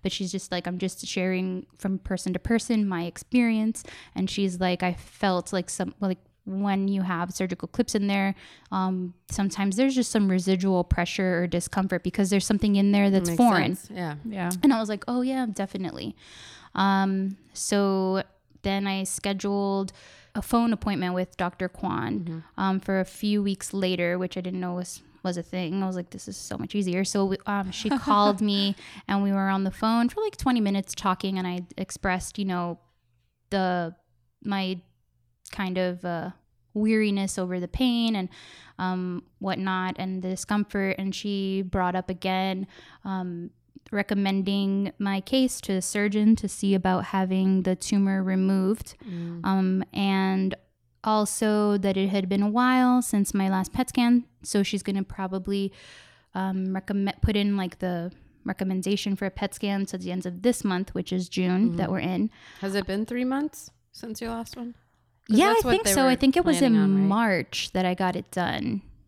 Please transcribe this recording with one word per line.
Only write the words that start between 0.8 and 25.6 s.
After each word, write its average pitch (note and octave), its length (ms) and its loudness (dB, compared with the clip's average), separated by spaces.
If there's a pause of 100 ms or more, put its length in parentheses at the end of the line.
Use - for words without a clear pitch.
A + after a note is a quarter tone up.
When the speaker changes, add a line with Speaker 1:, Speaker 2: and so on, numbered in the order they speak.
Speaker 1:
sharing F#3 600 -2 (120)
from F#3+ 220 -2
person F#3 340 -4
to F3+ 60 -2
person A3 480 0
my F3 160 -2
experience." A3 800 0 (320)
And F#3+ 160 0
she's F#3 280 -2
like, F3+ 220 0
"I F3+ 120 0
felt - 600 -2
like F3+ 160 -2
some, - 300 -6
like, F#3 180 -2 (260)
when G3 440 0
you G3 160 0
have F3+ 280 -2
surgical - 360 -4
clips - 260 0
in G3+ 140 2
there, G3 260 2 (380)
um, F#3 420 -2 (160)
sometimes G3 460 0
there's C4 180 2
just B3+ 160 2
some G#3 180 2
residual F#3 560 2
pressure F3 600 0
or - 20 0
discomfort F3 580 -2
because F#3 280 0
there's G3 160 2
something G#3 300 2
in G3+ 160 6
there G3+ 180 6
that's F3+ 180 4
Speaker 2:
Makes E3+ 80 0
Speaker 1:
foreign." F#3+ 380 4
Speaker 2:
sense. - 200 -16
Yeah. E3 200 -4 (100)
Speaker 3:
Yeah. F#3+ 240 -4 (140)
Speaker 1:
And C#4 100 8
I A3+ 60 2
was G#3+ 100 -2
like, G#3 180 -4
"Oh B3 140 -2
yeah, C4 240 -2
definitely." F#3+ 720 -6 (580)
Um, F#3+ 640 2 (160)
so F#3+ 680 0 (400)
then G3 240 -2
I F#3+ 160 -2
scheduled G3 880 -2 (400)
a G#3 80 -4
phone A#3 300 2
appointment F#3+ 420 -2
with F3+ 220 -4
Doctor F3+ 320 -4
Kwan, G#3 540 -4
Speaker 2:
Mm-hmm. E3 180 -8 (180)
Speaker 1:
um, F#3+ 220 0
for F#3+ 220 0
a F3+ 40 0
few G#3 380 -2
weeks G3 300 -4
later, F3+ 440 0
which F#3 200 -4
I F#3 40 -6
didn't F#3 200 -6
know F3+ 140 -4
was, F3+ 260 -8 (220)
was F3+ 140 -2
a E3+ 60 -6
thing. F#3 400 -4